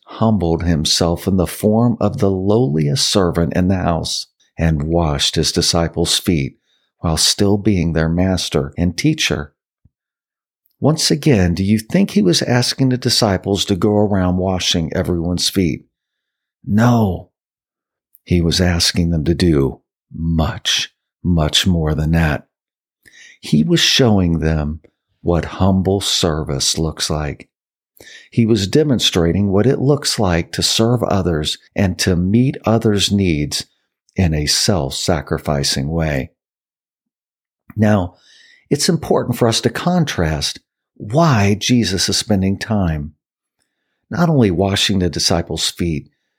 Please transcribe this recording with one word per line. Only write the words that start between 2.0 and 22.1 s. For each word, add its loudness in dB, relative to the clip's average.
of -2
the 2
lowliest 0
servant 0
in 2
the 2
house -4
and 0
washed 0
his 0
disciples' 0
feet -2
while -2
still 0
being 0
their 0
master -2
and 0
teacher. -2
Once 0
again, 2
do -2
you 2
think 0
he 2
was 2
asking 0
the 0
disciples 0
to 0
go 2
around 2
washing -2
everyone's -2
feet? 0
No. 2
He 0
was 0
asking 0
them 0
to 2
do 2
much, -4
much 0
more 2
than -2